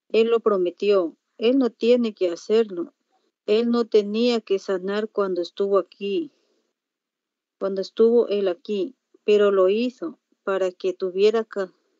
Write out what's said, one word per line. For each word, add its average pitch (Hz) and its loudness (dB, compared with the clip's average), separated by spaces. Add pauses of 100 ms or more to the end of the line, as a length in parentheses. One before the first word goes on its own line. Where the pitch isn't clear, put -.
Él 226 2
lo 233 2
prometió. 190 0 (220)
Él 247 2
no 240 2
tiene 233 0
que 180 -2
hacerlo. 196 -2 (520)
Él 226 0
no 233 0
tenía 220 0
que 196 -2
sanar 196 -4
cuando 190 -2
estuvo 196 -2
aquí, 185 -6 (1300)
cuando 196 -6
estuvo 226 2
Él 202 -2
aquí, 185 -6 (280)
pero 208 4
lo 190 4
hizo 214 -4 (260)
para 190 -2
que 185 -4
tuviera 202 0
ca-, 196 -8 (280)